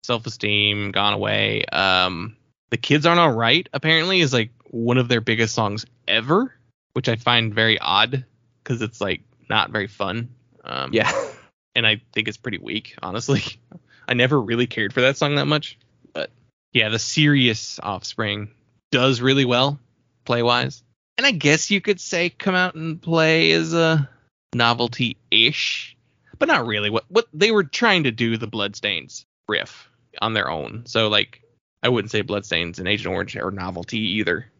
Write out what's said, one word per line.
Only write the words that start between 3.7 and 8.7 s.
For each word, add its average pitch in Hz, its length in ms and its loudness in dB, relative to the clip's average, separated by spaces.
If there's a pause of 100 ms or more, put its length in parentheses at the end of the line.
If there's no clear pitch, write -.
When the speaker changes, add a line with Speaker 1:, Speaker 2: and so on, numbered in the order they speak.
Speaker 1:
apparently, 160 480 0
is, 135 120 2
like, 117 180 0 (140)
one 120 340 0
of 123 80 0
their 120 140 2
biggest 113 340 0
songs 107 300 -2 (220)
ever, 147 460 0 (400)
which 123 160 -2
I 113 60 2
find 117 400 0
very 110 240 4
odd 120 440 0 (400)
'cause 120 200 -4